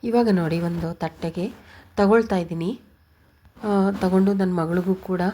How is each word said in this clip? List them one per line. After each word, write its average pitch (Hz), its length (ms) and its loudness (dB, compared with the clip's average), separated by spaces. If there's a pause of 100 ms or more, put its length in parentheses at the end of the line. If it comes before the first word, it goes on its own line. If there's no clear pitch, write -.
ಇವಾಗ 233 280 2
ನೋಡಿ, 170 280 2
ಒಂದು 170 340 -4
ತಟ್ಟೆಗೆ 170 540 -6 (480)
ತಗೊಳ್ತಾ 214 400 4
ಇದ್ದೀನಿ. 170 440 -4 (840)
ಆ, 196 260 2
ತಗೊಂಡು 190 420 2
ನನ್ನ 190 200 0
ಮಗಳಿಗೂ 175 420 0
ಕೂಡ 185 260 -4 (140)